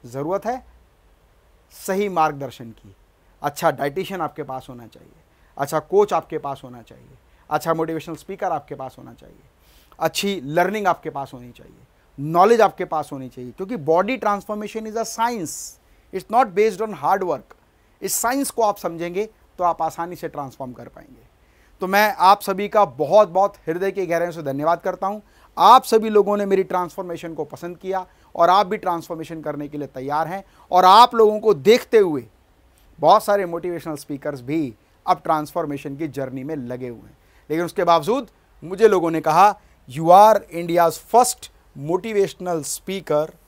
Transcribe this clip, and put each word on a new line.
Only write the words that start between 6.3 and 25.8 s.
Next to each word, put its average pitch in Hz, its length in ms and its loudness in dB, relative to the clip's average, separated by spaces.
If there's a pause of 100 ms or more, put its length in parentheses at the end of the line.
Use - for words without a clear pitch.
पास 139 260 -10
होना 123 180 -20
चाहिए, - 260 -20 (420)
अच्छा 156 240 0
मोटिवेशनल 160 420 -4
स्पीकर 190 360 -6
आपके 147 220 -8
पास 131 240 -14
होना 131 140 -20
चाहिए, - 280 -20 (600)
अच्छी 185 440 -2
लर्निंग 180 420 0
आपके 165 240 -2
पास 139 240 -10
होनी 123 160 -18
चाहिए, - 280 -20 (420)
नॉलेज 180 400 4
आपके 190 240 2
पास 156 280 -6
होनी 131 160 -12
चाहिए, 123 220 -14
क्योंकि 196 260 -10
body 185 480 0
transformation 208 580 -6
is 220 140 -10
a 220 200 -8
science, 226 600 -6 (360)
it's 185 200 -10
not 254 200 4
based 208 320 0
on 196 180 -10
hard 185 180 2
work। 151 340 -6 (460)
इस 240 100 -6
साइंस 262 380 -2
को - 120 -4
आप 208 140 0
समझेंगे, 175 520 -8 (300)
तो 180 60 -4
आप 170 180 0
आसानी 170 340 -6
से 160 120 -10
ट्रांसफॉर्म 135 440 -12
कर 117 160 -18
पाएंगे। - 420 -20 (500)
तो 185 60 -6
मैं 202 320 2
आप 190 220 8
सभी 196 280 -4
का 208 160 4
बहुत, 156 440 2
बहुत 190 280 0
हृदय 175 340 -4
की 190 160 -6
गहराइयों 170 260 -2
से 165 100 -12
धन्यवाद 147 380 -2
करता 185 260 -6
हूं। 208 140 -6 (380)
आप 233 260 8